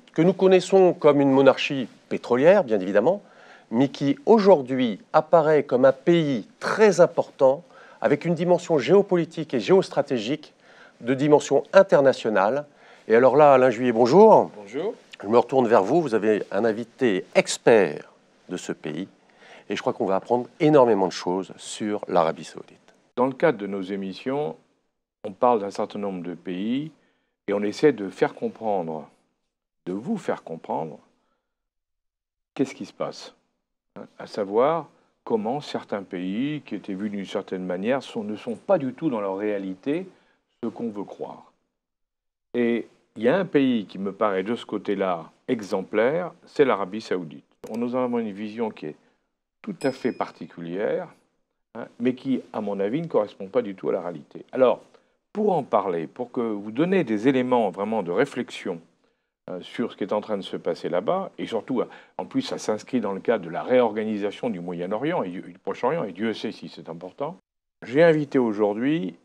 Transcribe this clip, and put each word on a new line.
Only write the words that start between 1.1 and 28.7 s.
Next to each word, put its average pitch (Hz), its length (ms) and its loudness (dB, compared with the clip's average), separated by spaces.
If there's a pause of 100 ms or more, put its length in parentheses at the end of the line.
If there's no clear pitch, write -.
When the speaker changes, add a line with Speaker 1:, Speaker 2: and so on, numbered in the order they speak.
Speaker 1:
une 139 100 4
monarchie 135 560 4 (220)
pétrolière, 147 560 4
bien 110 160 0
évidemment, 104 400 0 (500)
mais 127 160 2
qui 139 380 -2
aujourd'hui 135 720 4 (140)
apparaît 156 500 4
comme 135 220 2
un 131 80 6
pays 147 540 0 (120)
très 196 400 4
important, 147 640 4 (380)
avec 147 240 0
une 170 100 0
dimension 170 420 2
géopolitique 165 760 2
et 123 80 0
géostratégique 139 920 0 (460)
de 123 140 -2
dimension 143 580 2
internationale. 135 920 4 (420)
Et 110 80 4
alors 123 220 6
là, 147 160 10
Alain 127 160 6
Juillet, 120 240 0
bonjour. 123 640 8
Speaker 2:
Bonjour. 123 380 -8 (280)
Speaker 1:
Je 101 60 -10
me 113 80 6
retourne 127 280 4
vers 107 200 4
vous. 143 160 2
Vous 135 120 -4
avez 107 380 0
un 101 140 -2
invité 110 580 -2 (120)
expert 101 760 2 (380)
de 90 80 -8
ce - 160 -8
pays. 82 340 -10 (640)
Et 101 80 -6
je - 40 -8
crois 123 120 -4
qu'on 110 140 -4
va 95 100 0
apprendre 123 320 -2 (100)
énormément 123 480 4
de 85 60 -4
choses 90 420 -6
sur - 540 -8
l'Arabie 82 340 0
Saoudite. - 320 -18 (400)
Speaker 2:
Dans 123 100 0
le 135 80 -2
cadre 143 240 0
de 101 100 -8
nos 98 140 -6
émissions, 98 720 -6 (680)
on 104 80 -10
parle 123 260 2
d'un 101 120 -6
certain 104 280 -8
nombre 98 240 -8
de 87 120 -10
pays 110 560 -6 (580)
et 101 40 0
on 101 80 -2
essaie 104 300 2
de 104 160 -4
faire - 260 -4
comprendre, 92 760 -6 (800)